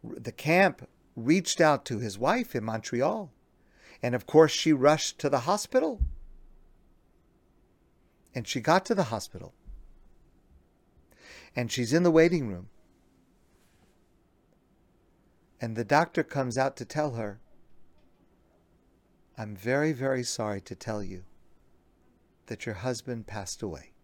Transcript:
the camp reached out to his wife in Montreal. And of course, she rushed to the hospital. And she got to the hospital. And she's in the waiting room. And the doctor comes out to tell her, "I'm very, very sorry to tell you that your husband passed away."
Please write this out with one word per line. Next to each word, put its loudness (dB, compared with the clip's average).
the -12
camp 2
reached 0
out 6
to -4
his -6
wife -2
in -2
Montreal. -2
And 0
of -4
course, 8
she 0
rushed 4
to -2
the 2
hospital. 0
And -8
she -4
got 4
to 0
the 2
hospital. -8
And -2
she's -2
in 4
the 6
waiting 6
room. -8
And -6
the -4
doctor 2
comes -4
out 0
to -10
tell -4
her, -8
"I'm -10
very, 0
very -2
sorry -4
to -14
tell -6
you -10
that -10
your -6
husband -6
passed -10
away." -10